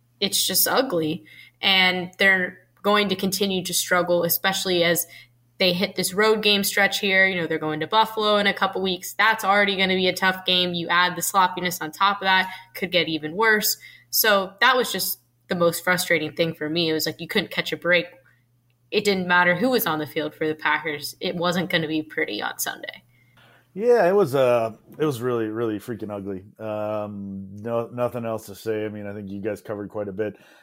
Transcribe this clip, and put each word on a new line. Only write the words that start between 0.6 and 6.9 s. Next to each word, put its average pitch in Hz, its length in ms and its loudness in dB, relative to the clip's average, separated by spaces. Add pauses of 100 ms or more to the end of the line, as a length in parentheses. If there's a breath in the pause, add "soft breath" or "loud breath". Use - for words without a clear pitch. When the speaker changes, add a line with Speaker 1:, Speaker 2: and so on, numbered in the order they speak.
Speaker 1:
ugly. 170 560 0 (380 loud breath)
And 185 560 2
they're 190 400 2 (240)
going 208 260 2
to 190 80 -2
continue 190 480 -2
to 180 80 -6
struggle, 175 500 2
especially 180 640 0
as 170 220 2 (520 loud breath)
they 185 140 4
hit 185 240 -2
this 185 160 -2
road 214 300 2
game 208 220 4
stretch 196 360 0